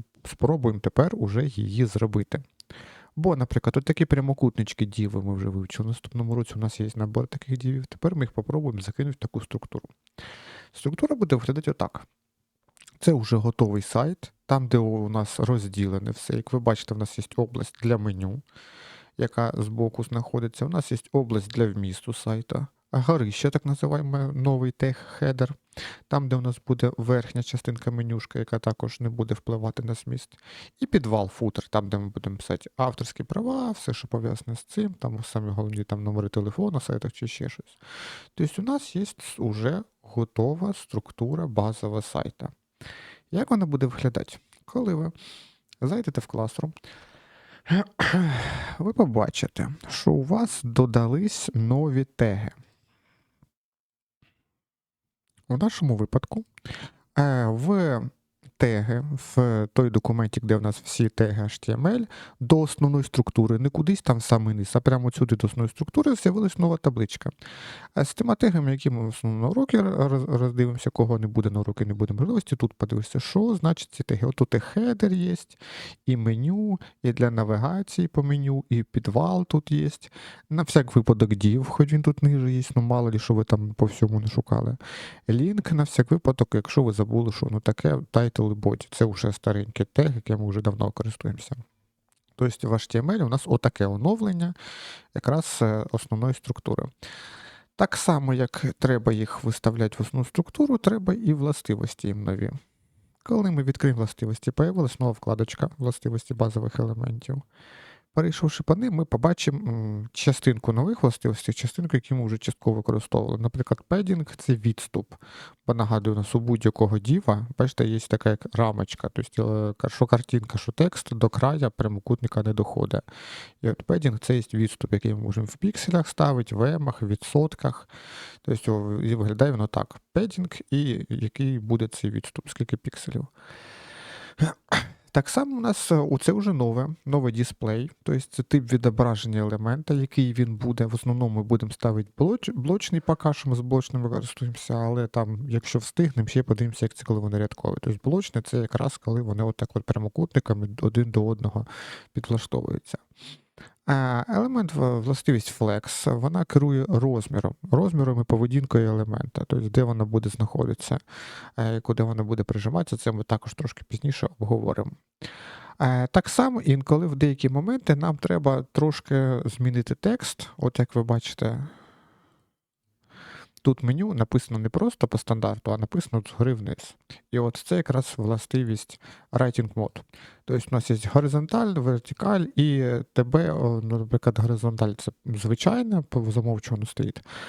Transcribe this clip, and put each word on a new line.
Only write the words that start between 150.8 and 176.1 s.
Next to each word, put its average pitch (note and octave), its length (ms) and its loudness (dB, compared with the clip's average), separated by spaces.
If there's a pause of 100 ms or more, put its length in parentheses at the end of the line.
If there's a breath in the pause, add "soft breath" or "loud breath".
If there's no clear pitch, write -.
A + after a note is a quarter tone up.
один A#2 300 2
до G#2+ 160 2
одного G#2+ 380 -2 (480 loud breath)
підлаштовуються. - 840 -4 (920 loud breath)
Е, B2+ 400 2
елемент A3+ 440 0
в-, B2+ 260 2
властивість B2 640 0
flex, G#2+ 540 0
вона D3+ 300 0
керує C#3 440 4
розміром, A#2+ 640 0 (160)
розміром C#3 500 4
і - 20 2
поведінкою A#2+ 640 2
елемента, A2 580 -2
тобто A#2 220 0
де B2+ 140 4
вона A2+ 220 0
буде A2 240 0
знаходитися, - 680 -2 (600 loud breath)
е, A2+ 240 -2
куди A2+ 220 2
вона A2 200 0
буде G#2+ 200 0
прижиматися, A2+ 540 -2
це A#2 140 -2
ми A2 120 -2
також - 300 -4
трошки - 340 -8
пізніше - 420 -2 (100)
обговоримо. G#2+ 520 0 (920 loud breath)
Е, B2+ 260 2
так - 220 2
само B3 320 2
інколи D3 460 4
в C#3+ 80 -2
деякі C#3 340 2
моменти E3 460 0
нам D3+ 220 0
треба C3+ 540 0
трошки C3+ 760 2
змінити B2 500 0
текст, - 640 -4
от B2+ 220 -2
як - 160 2
ви A#2+ 80 2
бачите, A#2 640 -2 (2000 loud breath)
тут C3+ 200 2
меню E3 300 0
написано A#2 460 0
не A2 100 -2
просто - 380 0
по - 100 0
стандарту, A2 540 -2
а G#2+ 60 0
написано A2 520 -2